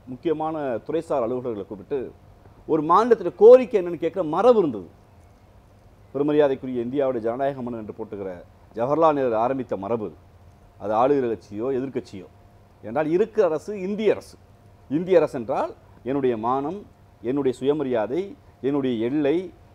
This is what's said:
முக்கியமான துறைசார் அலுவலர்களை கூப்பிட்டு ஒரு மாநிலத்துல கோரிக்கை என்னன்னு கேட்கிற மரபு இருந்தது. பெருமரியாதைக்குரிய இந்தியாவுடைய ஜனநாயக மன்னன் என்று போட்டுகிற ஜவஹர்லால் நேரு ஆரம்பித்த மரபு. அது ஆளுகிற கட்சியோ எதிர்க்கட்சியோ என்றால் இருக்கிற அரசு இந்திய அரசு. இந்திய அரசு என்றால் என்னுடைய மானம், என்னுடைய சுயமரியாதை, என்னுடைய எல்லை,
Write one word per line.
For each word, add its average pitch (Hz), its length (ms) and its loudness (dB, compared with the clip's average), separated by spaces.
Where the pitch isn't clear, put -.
முக்கியமான 156 540 -4
துறைசார் 143 640 -4
அலுவலர்களை 120 440 -4
கூப்பிட்டு 107 460 -8
ஒரு 156 140 0
மாநிலத்துல 190 540 2
கோரிக்கை 226 460 8
என்னன்னு 175 140 -6
கேட்கிற 165 280 -4
மரபு 196 360 4
இருந்தது. 113 280 0
பெருமரியாதைக்குரிய 135 720 0
இந்தியாவுடைய 131 340 -2
ஜனநாயக 131 440 -4
மன்னன் 120 200 -8
என்று 104 120 -12
போட்டுகிற 98 500 -12
ஜவஹர்லால் 147 400 2
நேரு 131 220 0
ஆரம்பித்த 120 420 -2
மரபு. 101 340 -6
அது 104 140 -6
ஆளுகிற 131 320 2
கட்சியோ 107 460 -6
எதிர்க்கட்சியோ 123 540 -8
என்றால் 139 260 -4
இருக்கிற 202 380 0
அரசு 175 340 -6
இந்திய 202 300 0
அரசு. - 260 -4
இந்திய 175 280 2
அரசு 151 220 0
என்றால் 151 340 -4
என்னுடைய 127 340 -2
மானம், 139 480 -4
என்னுடைய 131 360 -2
சுயமரியாதை, 135 800 -2
என்னுடைய 127 440 -2
எல்லை, 151 480 -2